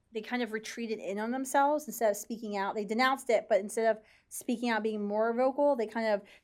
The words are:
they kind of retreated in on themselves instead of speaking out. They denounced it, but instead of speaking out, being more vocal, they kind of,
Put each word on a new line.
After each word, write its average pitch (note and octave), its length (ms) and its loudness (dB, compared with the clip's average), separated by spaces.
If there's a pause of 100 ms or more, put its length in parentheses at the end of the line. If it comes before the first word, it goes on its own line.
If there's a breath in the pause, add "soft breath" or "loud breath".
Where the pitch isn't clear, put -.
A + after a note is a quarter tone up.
(120)
they A3+ 80 -6
kind A#3+ 200 -4
of A3 120 -2
retreated A3 480 -6
in G3 180 -6
on A3 140 -4
themselves C#4 560 2
instead A3 240 2
of G3+ 40 -2
speaking A3 400 -6
out. G3 200 -2
They G#3 80 -2
denounced B3+ 440 0
it, A3 200 2
but G#3 100 4
instead G#3+ 280 0
of A3 140 2 (280 soft breath)
speaking A#3+ 420 -2
out, G#3+ 140 0
being G#3+ 200 -2
more G#3+ 280 2
vocal, C4 420 4
they A3+ 140 0
kind A3+ 180 -2
of, G#3 160 2 (220 soft breath)